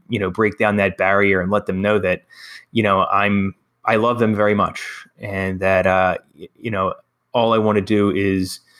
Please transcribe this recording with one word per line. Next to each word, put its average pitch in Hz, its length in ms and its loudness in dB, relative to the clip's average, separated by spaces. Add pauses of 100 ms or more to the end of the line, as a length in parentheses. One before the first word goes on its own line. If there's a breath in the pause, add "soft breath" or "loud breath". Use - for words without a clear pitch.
you 113 120 -4
know, 95 120 -2
break 104 260 -2
down 104 200 0
that 98 200 0
barrier 98 440 2
and 92 100 -4
let 101 140 0
them 95 160 -4
know 104 180 2
that, 90 240 -2 (480 loud breath)
you 110 100 0
know, 98 260 2
I'm, 101 480 0 (300)
I 113 120 2
love 117 220 0
them 110 140 2
very 104 220 2
much, - 500 -4 (140)
and 95 400 -6
that, 92 260 2
uh, 92 320 2 (160)
y-, 85 220 -18
you 117 160 -8
know, 95 220 -2 (400)
all 113 200 2
I 110 40 4
wanna 107 240 2
do 101 280 2
is, 95 520 -2 (180 soft breath)